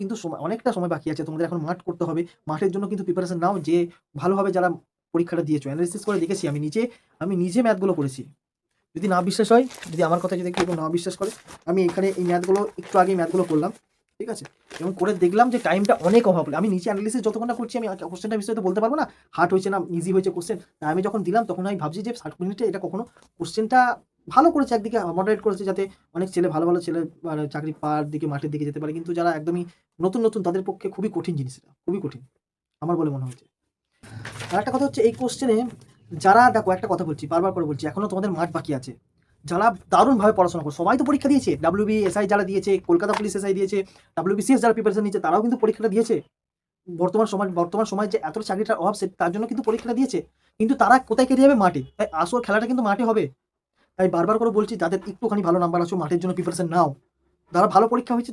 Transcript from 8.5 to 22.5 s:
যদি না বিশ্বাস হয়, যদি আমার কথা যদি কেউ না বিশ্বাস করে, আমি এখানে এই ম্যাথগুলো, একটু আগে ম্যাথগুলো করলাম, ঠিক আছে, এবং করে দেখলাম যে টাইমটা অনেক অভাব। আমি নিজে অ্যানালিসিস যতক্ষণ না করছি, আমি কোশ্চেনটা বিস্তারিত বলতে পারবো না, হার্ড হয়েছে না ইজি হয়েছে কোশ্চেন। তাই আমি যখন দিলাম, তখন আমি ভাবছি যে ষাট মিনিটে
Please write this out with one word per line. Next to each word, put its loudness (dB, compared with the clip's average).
যদি -4
না 4
বিশ্বাস 0
হয়, 8
যদি -4
আমার 2
কথা -2
যদি -4
কেউ 0
না -2
বিশ্বাস -4
করে, -4
আমি 2
এখানে 0
এই -2
ম্যাথগুলো, 2
একটু -8
আগে 2
ম্যাথগুলো 0
করলাম, 0
ঠিক -8
আছে, -12
এবং -2
করে 2
দেখলাম 6
যে 0
টাইমটা 4
অনেক 6
অভাব। 2
আমি 2
নিজে -4
অ্যানালিসিস -2
যতক্ষণ -2
না -4
করছি, -8
আমি -4
কোশ্চেনটা -6
বিস্তারিত -4
বলতে 0
পারবো 0
না, 0
হার্ড 2
হয়েছে 0
না -2
ইজি -2
হয়েছে 2
কোশ্চেন। -6
তাই -4
আমি 0
যখন -2
দিলাম, 2
তখন -6
আমি -4
ভাবছি -6
যে -4
ষাট -12
মিনিটে -4